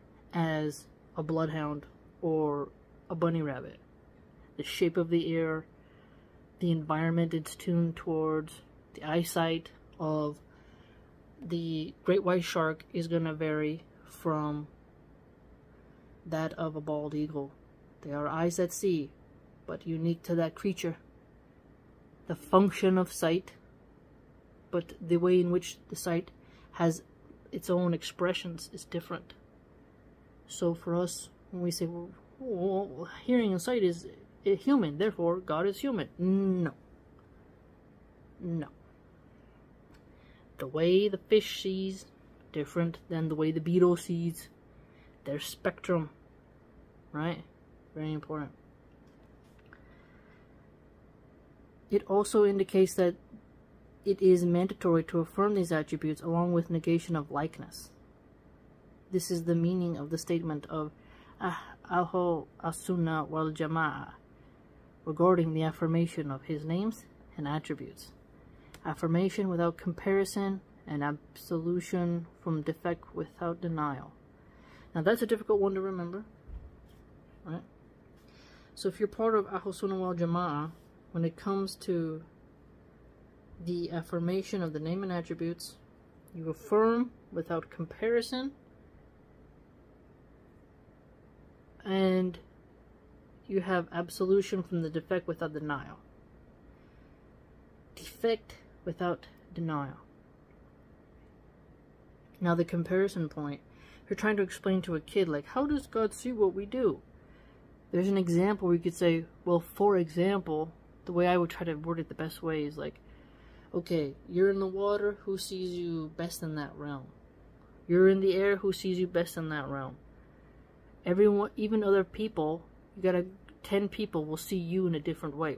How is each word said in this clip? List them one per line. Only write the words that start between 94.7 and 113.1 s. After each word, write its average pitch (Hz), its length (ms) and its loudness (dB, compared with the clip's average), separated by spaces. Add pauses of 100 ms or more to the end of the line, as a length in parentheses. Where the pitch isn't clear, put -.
the 160 80 -4
defect 170 380 -4
without 160 260 -6
denial. 151 460 -6 (2000)
Defect - 600 -4 (300)
without 175 420 -4 (260)
denial. 156 440 -4 (2500)
Now 170 140 4
the 170 100 2
comparison 175 640 0
point, 147 320 -8 (480)
you're 196 80 -4
trying 214 200 0
to 202 60 2
explain 190 380 0
to 170 140 -4
a 151 40 -4
kid, 175 300 0
like, 147 160 -4
"How 277 220 -2
does 285 180 -2
God 220 280 0
see - 180 -6
what 202 240 2
we 202 100 -6
do?" 214 360 0 (880)
There's 180 160 2
an 196 100 2
example 190 500 2
where 175 80 6
you 170 60 0
could 170 140 -2
say, 165 300 2 (200)
well, 175 140 4
for 202 380 4
example, 165 760 0 (340)
the 180 80 -8
way 175 140 4
I 180 100 4
would 170 140 2
try - 140 -8
to 160 100 -2
word 160 240 -4
it 160 100 -8
the - 60 -12
best 160 260 -8
way 160 240 -2
is 147 100 -8
like, 147 240 -10 (720)